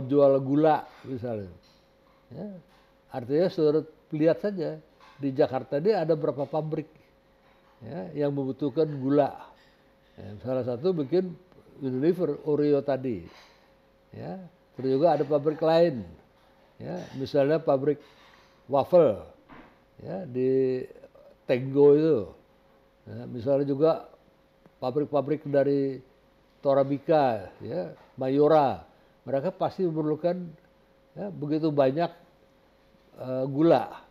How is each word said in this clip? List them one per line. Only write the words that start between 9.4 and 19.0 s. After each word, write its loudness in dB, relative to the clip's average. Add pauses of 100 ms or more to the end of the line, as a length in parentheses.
Ya, -16
salah -2
satu -2
mungkin -2 (440)
Unilever, 0
Oreo 2
tadi. -4 (880)
Ya, -14 (240)
terus -2
juga 4
ada 0
pabrik -2
lain. 2 (720)
Ya, -12
misalnya 0
pabrik 0 (640)
waffle, 4 (800)